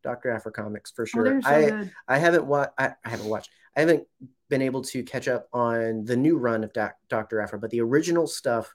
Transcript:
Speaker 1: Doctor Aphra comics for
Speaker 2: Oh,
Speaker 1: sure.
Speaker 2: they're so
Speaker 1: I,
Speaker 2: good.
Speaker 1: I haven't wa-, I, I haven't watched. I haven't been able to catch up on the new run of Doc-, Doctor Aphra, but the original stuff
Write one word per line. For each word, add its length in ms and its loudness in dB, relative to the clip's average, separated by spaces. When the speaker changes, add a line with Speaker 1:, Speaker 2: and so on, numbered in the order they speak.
Speaker 1:
Doctor 280 -6
Aphra 200 -6
comics 400 -10
for 120 -6
Speaker 2:
Oh, 20 0
Speaker 1:
sure. 200 0
Speaker 2:
they're 160 4
so 80 2
Speaker 1:
I, 200 6
Speaker 2:
good. 220 -4
Speaker 1:
I 100 4
haven't 280 4
wa-, 320 0
I, 160 0
I 60 -10
haven't 180 -6
watched. 220 -6
I 60 2
haven't 240 4
been 120 0
able 220 -2
to 200 -8
catch 240 -8
up 260 -4
on 520 -2
the 120 0
new 200 4
run 260 0
of 100 -10
Doc-, 240 -4
Doctor 320 -2
Aphra, 180 -8
but 100 -6
the 120 -2
original 460 2
stuff 480 -4